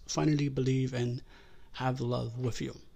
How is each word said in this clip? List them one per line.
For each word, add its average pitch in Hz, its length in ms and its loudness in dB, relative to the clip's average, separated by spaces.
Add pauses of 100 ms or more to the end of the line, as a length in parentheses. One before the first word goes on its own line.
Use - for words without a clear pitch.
finally 151 400 2
believe 131 460 2
and 120 280 0 (520)
have 127 260 0
love 120 380 -2
with 123 240 0
you. - 160 -6 (180)